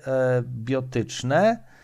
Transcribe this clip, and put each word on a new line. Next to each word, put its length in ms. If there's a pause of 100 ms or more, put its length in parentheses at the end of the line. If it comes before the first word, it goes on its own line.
e, 360
biotyczne 1200 (200)